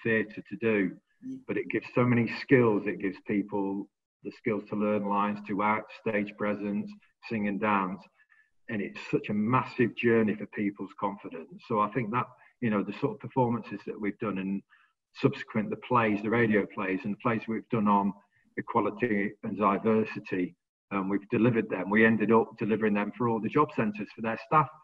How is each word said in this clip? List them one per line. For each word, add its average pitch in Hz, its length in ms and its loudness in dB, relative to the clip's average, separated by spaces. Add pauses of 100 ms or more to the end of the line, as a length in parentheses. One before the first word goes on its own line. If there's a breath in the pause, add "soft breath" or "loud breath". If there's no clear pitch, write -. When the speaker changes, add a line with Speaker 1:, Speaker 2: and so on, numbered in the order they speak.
Speaker 1:
theatre 110 460 0
to 104 100 -12
do, 104 320 2 (320)
Speaker 2:
Mm. - 240 -10
Speaker 1:
but 104 100 -4
it - 120 -4
gives 113 240 -2
so 127 100 4
many 120 220 4 (160)
skills. 113 460 4
It 90 120 -4
gives 95 180 -4 (100)
people 98 600 -2 (360)
the - 80 -10
skills 107 380 -4
to 110 60 -6
learn 104 300 0
lines, 101 320 0 (100)
to 101 140 -2
act, 107 300 -2 (100)
stage 104 360 -2
presence, 104 520 -4 (400 soft breath)
sing 104 180 -2
and 101 140 -4
dance. 98 400 0 (680 soft breath)
And 110 120 -4
it's - 180 -8 (120)
such - 180 -2
a 110 40 -2
massive 113 600 0
journey 113 400 4
for 101 120 -10
people's 101 520 -6
confidence. - 680 -8
So 110 120 0
I 104 120 2
think 117 200 -2
that, 120 140 0 (360 soft breath)
you 113 100 2
know, 101 100 2
the 98 120 -4
sort 120 200 -2
of - 60 -12
performances 117 640 -2
that - 160 -8
we've 101 160 -4
done 98 220 -4
and 98 240 -4 (500 soft breath)
subsequent, - 560 -2
the 107 60 -4
plays, 107 480 2
the 110 80 -2
radio 107 340 4
plays 95 380 -4
and 104 100 -4
the - 60 -8
plays 113 280 0
we've 110 220 -6
done 107 180 2
on 101 260 4 (440 soft breath)
equality 104 720 0 (120)
and 101 160 -6
diversity, 101 960 0 (340)
um, 98 180 -2
we've 98 220 -2
delivered 113 400 2
them. 92 220 -4
We 110 140 6
ended 107 260 4
up 113 260 4
delivering 107 380 0
them 101 200 -2
for 120 140 0
all 113 100 0
the 107 100 -4
job 147 260 2
centres 107 400 -2
for 110 80 -10
their 113 220 -4
staff - 240 2 (140 soft breath)